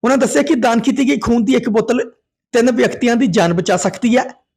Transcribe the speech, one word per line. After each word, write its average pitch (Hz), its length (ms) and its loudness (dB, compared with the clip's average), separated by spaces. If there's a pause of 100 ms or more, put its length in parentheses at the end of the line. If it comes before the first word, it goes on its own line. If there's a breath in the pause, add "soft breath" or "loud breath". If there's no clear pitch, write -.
ਉਹਨਾਂ 254 140 2
ਦੱਸਿਆ 262 240 0
ਕਿ 294 120 0
ਦਾਨ 233 260 0
ਕੀਤੀ 254 280 0
ਗਈ 277 100 0
ਖੂਨ 233 260 0
ਦੀ 254 100 0
ਇੱਕ 240 140 -2
ਬੋਤਲ 226 420 -2 (420)
ਤਿੰਨ 240 180 2
ਵਿਅਕਤੀਆਂ 240 460 0
ਦੀ 262 100 0
ਜਾਨ 175 280 0
ਬਚਾ 180 220 0
ਸਕਦੀ 214 400 -2
ਹੈ - 80 2 (320)